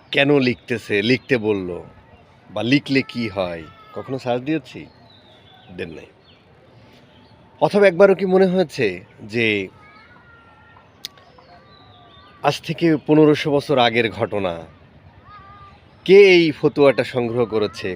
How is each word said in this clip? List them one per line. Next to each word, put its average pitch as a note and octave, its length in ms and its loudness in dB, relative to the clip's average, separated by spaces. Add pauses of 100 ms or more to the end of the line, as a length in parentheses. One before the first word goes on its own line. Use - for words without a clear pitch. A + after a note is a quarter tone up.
(120)
কেন C#3+ 280 2
লিখতেছে, A2+ 640 -2
লিখতে B2 360 0
বলল, F#2+ 460 -6 (680)
বা G#2 140 -8
লিখলে C3+ 380 -2
কি A#2 280 -8
হয়? F2 340 -6 (300)
কখনো B2 260 -12
সার্চ B2 240 -4
দিয়েছি? D3+ 420 -8 (920)
দেন F2+ 120 -12
নাই। D2+ 160 -20 (1600)
অথবা G3 260 2
একবারও F#3+ 280 4
কি G3 100 -4
মনে F#3+ 200 2
হয়েছে C#3 580 -4 (200)
যে G#2+ 440 -2 (2750)
আজ C#3+ 180 -2
থেকে D#3+ 360 -2 (100)
পনেরোশো D3+ 440 4
বছর C#3 280 0
আগের A#2 320 0
ঘটনা, F#2 500 -6 (1400)
কে F#3 120 8
এই F3+ 340 6
ফতুয়াটা C#3 520 2
সংগ্রহ A#2+ 420 -4
করেছে, G2+ 500 -4